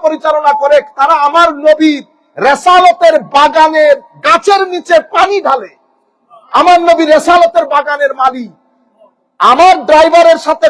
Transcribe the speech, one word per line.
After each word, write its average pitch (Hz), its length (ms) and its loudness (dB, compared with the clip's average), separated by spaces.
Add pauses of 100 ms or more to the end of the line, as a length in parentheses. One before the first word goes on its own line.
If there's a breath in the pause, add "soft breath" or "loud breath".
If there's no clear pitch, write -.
পরিচালনা 302 500 -2
করে, 285 280 0
তারা 285 320 -4
আমার 320 420 0
নবীর 302 500 0 (360)
রেসালতের 339 800 0
বাগানের 302 800 0
গাছের 381 680 -2
নিচে 349 320 -4
পানি 381 420 -2
ঢালে। 254 260 -4 (840)
আমার 339 280 2
নবী 330 260 0
রেসালতের 339 580 0
বাগানের 285 500 -4
মালিক। 254 360 -4 (880)
আমার 285 480 2
ড্রাইভারের 330 500 4
সাথে 320 340 -2